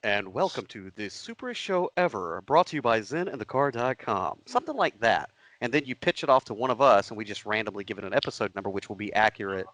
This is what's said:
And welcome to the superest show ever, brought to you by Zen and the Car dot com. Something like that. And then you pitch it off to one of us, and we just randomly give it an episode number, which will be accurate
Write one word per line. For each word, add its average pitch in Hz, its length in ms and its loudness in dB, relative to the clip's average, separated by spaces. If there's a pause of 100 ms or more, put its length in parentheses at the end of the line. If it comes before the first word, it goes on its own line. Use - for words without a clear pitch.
And 101 300 -2
welcome 135 320 -2
to 95 300 -14
the 104 120 -6
superest - 520 -10
show 185 360 0
ever, 95 480 -2
brought 156 240 6
to - 80 -8
you 143 60 -2
by 113 200 4
Zen 151 260 -4
and 127 120 -8
the 107 40 -4
Car 139 260 0
dot 123 280 -2
com. 95 480 -2
Something 302 280 -2
like 180 240 0
that. 101 320 2 (300)
And 120 120 -4
then 143 120 2
you 127 100 -6
pitch - 300 -2
it 151 40 0
off 131 180 6
to 120 80 -6
one 123 180 -2
of 113 80 -2
us, 117 300 8
and 117 60 -8
we 110 80 -6
just 104 220 -10
randomly 104 380 -2
give 98 140 -8
it 98 60 -10
an 98 80 -6
episode 113 440 -2
number, 98 120 -6
which 98 200 -6
will 104 80 -10
be 104 160 -8
accurate 98 600 0